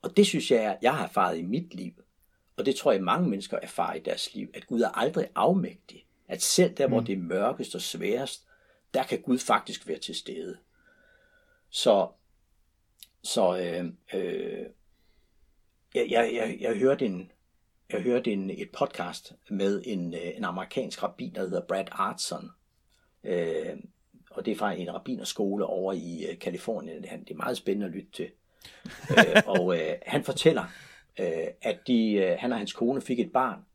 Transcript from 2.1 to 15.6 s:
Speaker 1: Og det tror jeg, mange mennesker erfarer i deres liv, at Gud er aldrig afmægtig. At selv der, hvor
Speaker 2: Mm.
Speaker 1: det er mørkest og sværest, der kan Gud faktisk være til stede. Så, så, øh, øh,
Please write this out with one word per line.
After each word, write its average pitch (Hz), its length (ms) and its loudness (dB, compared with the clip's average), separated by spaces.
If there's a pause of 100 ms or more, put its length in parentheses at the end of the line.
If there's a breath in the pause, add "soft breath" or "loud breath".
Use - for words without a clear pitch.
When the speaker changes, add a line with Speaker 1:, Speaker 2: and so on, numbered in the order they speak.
Speaker 1:
Og - 100 -2
det 135 100 2
tror 139 160 4
jeg, 95 100 4
mange 135 260 4
mennesker 98 340 -4
erfarer 85 320 -2
i 80 60 -8
deres - 340 -4
liv, 101 200 -8
at - 120 -14
Gud 120 140 0
er - 80 4
aldrig - 460 0
afmægtig. - 720 0 (220)
At 92 140 -4
selv - 340 4
der, 135 120 2
hvor 110 120 4
Speaker 2:
Mm. 113 60 -2
Speaker 1:
det 107 60 -2
er 95 100 0
mørkest 101 520 -2
og 90 60 -6
sværest, - 640 -4 (480 soft breath)
der 131 80 2
kan 127 200 -2
Gud 127 160 2
faktisk - 500 0
være 78 100 -4
til - 160 -10
stede. 82 440 -8 (1120 soft breath)
Så, 101 380 6 (1120)
så, 92 360 2
øh, 87 260 -2 (300)
øh, - 520 -4 (1300)